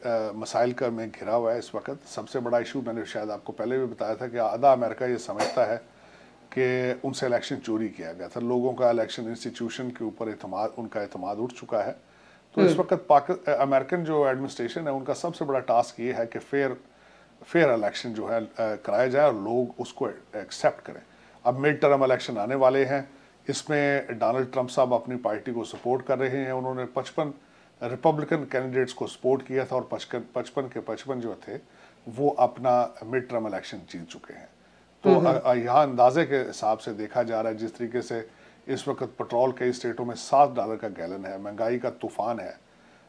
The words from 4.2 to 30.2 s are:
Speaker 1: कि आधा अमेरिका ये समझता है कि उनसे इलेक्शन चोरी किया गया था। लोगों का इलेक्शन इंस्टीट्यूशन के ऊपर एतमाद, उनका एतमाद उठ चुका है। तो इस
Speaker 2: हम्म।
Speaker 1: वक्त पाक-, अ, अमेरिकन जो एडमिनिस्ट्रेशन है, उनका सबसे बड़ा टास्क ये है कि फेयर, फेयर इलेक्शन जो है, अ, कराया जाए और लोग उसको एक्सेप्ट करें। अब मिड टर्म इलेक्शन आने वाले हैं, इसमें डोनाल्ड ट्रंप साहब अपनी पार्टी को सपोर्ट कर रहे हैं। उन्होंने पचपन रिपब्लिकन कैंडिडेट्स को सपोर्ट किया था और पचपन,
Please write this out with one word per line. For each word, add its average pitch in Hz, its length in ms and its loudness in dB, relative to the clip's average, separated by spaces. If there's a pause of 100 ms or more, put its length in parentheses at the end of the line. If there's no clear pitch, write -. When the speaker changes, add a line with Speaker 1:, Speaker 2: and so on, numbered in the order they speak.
Speaker 1:
कि 120 100 -6
आधा 120 360 4
अमेरिका 120 320 0
ये 123 120 0
समझता 107 540 -2
है - 260 -6 (600)
कि 127 500 0
उनसे 131 180 -4
इलेक्शन 123 300 0
चोरी 110 340 -2
किया 82 240 -10
गया 87 140 -10
था। 120 120 -10
लोगों 123 340 0
का 123 160 4
इलेक्शन 117 340 0
इंस्टीट्यूशन 117 680 -6
के 120 160 -8
ऊपर 110 240 -6
एतमाद, 104 480 -4
उनका 107 240 -6
एतमाद 98 360 -6
उठ 123 140 -4
चुका - 280 -4
है। - 160 -4 (600)
तो 208 60 2
इस 180 100 8
Speaker 2:
हम्म। 160 100 2
Speaker 1:
वक्त 180 120 0
पाक-, 156 560 4
अ, - 20 2
अमेरिकन 139 520 2
जो 151 240 2
एडमिनिस्ट्रेशन 131 540 -2
है, 147 100 -2
उनका 135 220 -2
सबसे 170 320 -4
बड़ा 135 140 0
टास्क 120 400 2
ये 123 140 -2
है 117 120 -2
कि 113 140 -8
फेयर, 135 380 0 (640)
फेयर 160 260 6
इलेक्शन 113 440 0
जो 107 140 -4
है, 113 180 0
अ, - 40 -14 (100)
कराया 117 480 0
जाए 139 200 4
और 120 80 4
लोग 117 440 -2
उसको - 300 -4
एक्सेप्ट - 760 -4
करें। - 160 -14 (440)
अब 127 140 4
मिड 147 220 2
टर्म 139 220 6
इलेक्शन 127 340 2
आने 113 180 -2
वाले 131 300 6
हैं, 135 240 -2 (400)
इसमें 143 580 0 (120)
डोनाल्ड 123 320 2
ट्रंप 127 180 -2
साहब 127 240 4
अपनी 123 220 0
पार्टी 127 360 -4
को 117 120 -4
सपोर्ट 127 420 -2
कर 131 140 0
रहे 131 100 0
हैं। 131 220 -2
उन्होंने 127 340 -4
पचपन 139 480 -4 (500)
रिपब्लिकन 151 540 0
कैंडिडेट्स 131 560 -2
को 110 140 -6
सपोर्ट 131 340 0
किया 131 240 -2
था 131 100 -4
और 123 160 -2
पचपन, 117 320 -6 (120)